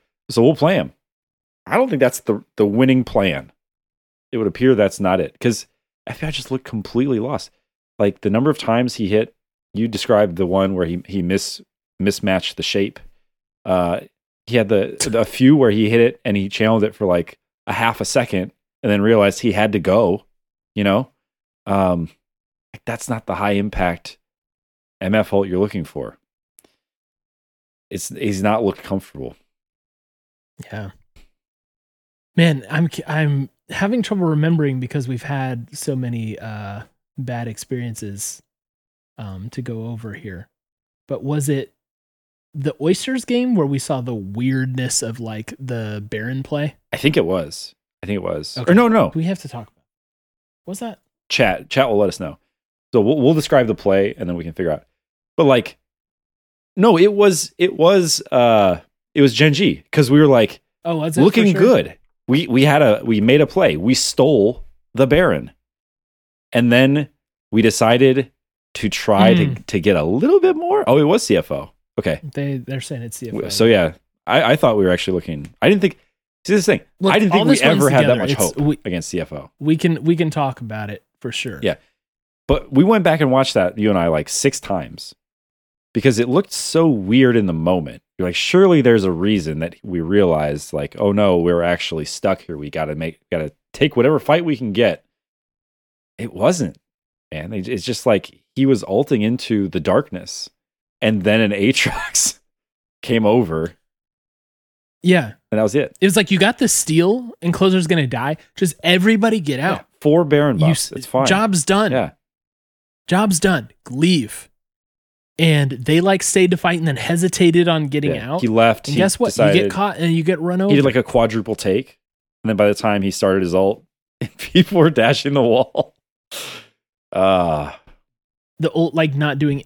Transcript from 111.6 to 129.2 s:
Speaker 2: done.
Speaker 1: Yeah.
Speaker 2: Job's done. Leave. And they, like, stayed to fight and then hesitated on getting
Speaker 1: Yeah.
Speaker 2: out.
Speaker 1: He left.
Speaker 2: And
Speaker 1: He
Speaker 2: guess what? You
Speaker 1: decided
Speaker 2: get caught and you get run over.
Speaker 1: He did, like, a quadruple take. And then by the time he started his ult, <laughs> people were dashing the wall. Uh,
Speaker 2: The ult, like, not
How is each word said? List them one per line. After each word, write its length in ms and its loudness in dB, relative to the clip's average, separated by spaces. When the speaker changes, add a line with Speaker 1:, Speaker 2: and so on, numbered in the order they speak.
Speaker 2:
done. 300 0
Speaker 1:
Yeah. 180 -2
Speaker 2:
Job's 320 0
done. 300 0
Leave. 600 -2
And 340 2
they, 300 0
like, 200 0
stayed 300 2
to 60 0
fight 220 -2
and 80 -2
then 100 -2
hesitated 720 2
on 180 0
getting 280 -4
Speaker 1:
Yeah. 180 -8
Speaker 2:
out. 80 -6
Speaker 1:
He 80 0
left. 400 2
Speaker 2:
And 60 -4
Speaker 1:
He 40 2
Speaker 2:
guess 180 2
what? 100 0
You 40 -2
Speaker 1:
decided 320 4
Speaker 2:
get 80 -2
caught 260 -4
and 160 0
you 80 0
get 200 -2
run 180 -2
over. 100 0
Speaker 1:
He 60 4
did, 80 4
like, 140 0
a 60 4
quadruple 520 -2
take. 420 -2
And 60 -2
then 80 0
by 100 4
the 80 2
time 280 -2
he 60 -2
started 320 0
his 140 -2
ult, 300 0
<laughs> 240 -12
people 420 0
were 100 6
dashing 440 0
the 80 2
wall. 540 0
Uh, 600 0
Speaker 2:
The 140 -2
ult, 200 0
like, 220 0
not 240 -2